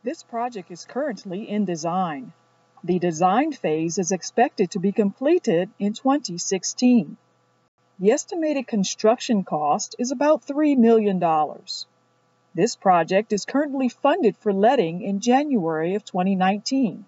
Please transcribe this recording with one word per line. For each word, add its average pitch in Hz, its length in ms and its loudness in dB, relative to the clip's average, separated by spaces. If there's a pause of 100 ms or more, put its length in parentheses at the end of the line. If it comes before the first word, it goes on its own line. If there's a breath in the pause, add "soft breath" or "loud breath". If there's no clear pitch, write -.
This 233 200 -8
project 240 480 -8
is 175 160 -16
currently 220 640 -8
in 208 160 0
design. 170 680 -4 (520)
The 175 140 0
design 185 540 0
phase 165 460 -2
is 185 140 -2
expected 214 580 0
to - 80 -6
be 196 140 0
completed 202 760 0 (100)
in 202 140 -2
twenty 262 460 -2
sixteen. 214 800 0 (800)
The 196 140 4
estimated 302 540 -2
construction 214 800 0
cost 151 540 -4
is 247 120 -4
about 285 340 0
three 285 320 0
million 220 420 4
dollars. 160 680 -2 (680)
This 185 220 0
project 185 560 2
is 202 120 -4
currently 269 460 -2
funded 285 480 0
for 208 140 -2
letting 196 500 2
in 196 180 -4
January 196 760 0
of 214 100 -8
twenty 190 280 0
nineteen 202 720 -2